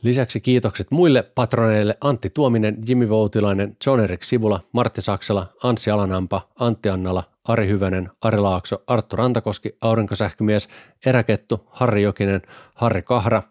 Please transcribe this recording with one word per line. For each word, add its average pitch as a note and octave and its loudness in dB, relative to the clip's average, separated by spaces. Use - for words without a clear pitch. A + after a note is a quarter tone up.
Lisäksi B2 0
kiitokset A#2+ 0
muille D3 4
patroneille: A2 0
Antti C3+ -2
Tuominen, A2+ 0
Jimmy B2 2
Voutilainen, G2+ 0
John C3+ 2
Erik F#2 -2
Sivula, G#2+ 0
Martti A#2+ -2
Saksala, G2 -4
Anssi A#2+ 0
Alanampa, F#2+ -2
Antti A#2 -2
Annala, F#2 -2
Ari A2+ 0
Hyvönen, F#2+ -2
Ari A2 2
Laakso, F#2+ -2
Arttu A#2+ -2
Rantakoski, A2+ -2
Aurinkosähkömies, G#2+ 0
Eräkettu, A2 0
Harri G#2+ 2
Jokinen, G2 0
Harri A2+ -2
Kahra A2+ 0